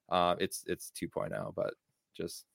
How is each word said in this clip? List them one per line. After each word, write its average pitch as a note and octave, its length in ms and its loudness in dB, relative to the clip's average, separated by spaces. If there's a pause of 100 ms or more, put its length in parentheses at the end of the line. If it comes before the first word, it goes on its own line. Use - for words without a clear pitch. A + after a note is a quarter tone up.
(100)
uh, F2 300 6
it's, - 280 -2
it's - 220 -4
two - 180 -6
point - 260 -4
oh, G#1 220 -4
but - 180 0 (400)
just - 400 -8